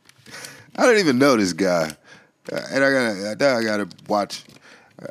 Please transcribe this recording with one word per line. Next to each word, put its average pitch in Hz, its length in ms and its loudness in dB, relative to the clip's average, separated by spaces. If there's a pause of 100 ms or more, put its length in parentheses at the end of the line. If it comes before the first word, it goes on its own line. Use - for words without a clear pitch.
(760)
I 214 100 2
don't 226 120 6
even 147 200 2
know 135 180 4
this 98 160 0
guy. 85 380 0 (600)
Uh, - 100 -6 (120)
and 139 120 0
I 139 60 2
gotta, 110 480 -2
now 139 180 2
I 117 60 -2
gotta 104 260 -2 (200)
watch, 104 360 -4 (680)